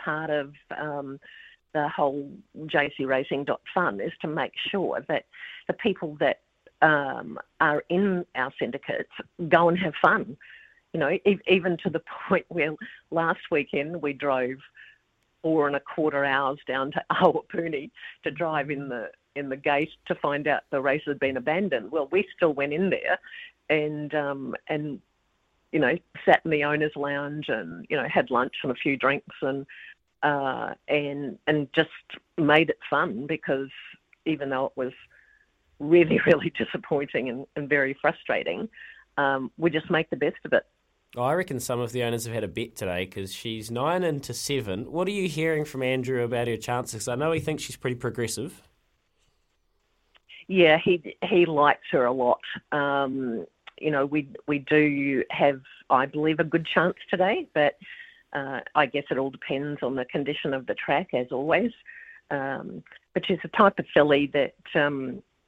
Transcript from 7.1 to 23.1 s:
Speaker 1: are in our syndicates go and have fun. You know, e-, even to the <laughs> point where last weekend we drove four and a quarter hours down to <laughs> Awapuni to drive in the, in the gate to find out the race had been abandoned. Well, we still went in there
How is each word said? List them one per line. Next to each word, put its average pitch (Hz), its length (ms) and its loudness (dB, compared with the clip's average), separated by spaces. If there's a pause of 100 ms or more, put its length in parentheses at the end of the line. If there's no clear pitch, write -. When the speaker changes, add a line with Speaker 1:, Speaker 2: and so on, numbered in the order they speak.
Speaker 1:
are 151 300 2
in 185 340 2 (100)
our 127 240 -2
syndicates 131 540 -6 (340)
go 170 220 6
and 175 100 4
have 180 220 -2
fun. 185 380 2 (540)
You 170 60 -4
know, 147 120 2
e-, 190 360 2
even 180 380 4
to 190 40 0
the 156 140 -2 (120)
<laughs> - 140 -12
point 185 200 2
where 156 260 -2 (380)
last 165 260 0 (140)
weekend 151 500 -2
we 143 100 -2
drove 131 440 -2 (840)
four 160 280 4
and 143 80 0
a 139 40 -2
quarter 147 440 0
hours 139 420 2
down 135 240 -2
to - 160 -4
<laughs> - 60 -2
Awapuni 165 800 0 (320)
to 160 80 -2
drive 156 380 -2
in 139 180 -6
the, 120 220 -6 (260)
in 143 120 -6
the 131 80 -4
gate 143 360 0 (140)
to 175 100 -2
find 147 320 0
out 143 220 0
the 143 100 0
race 139 260 2
had 143 140 -4
been 135 160 0
abandoned. 139 560 -2
Well, 147 180 -2
we 196 160 2 (100)
still 160 160 4
went 143 200 -2
in 180 180 2
there - 300 0 (480)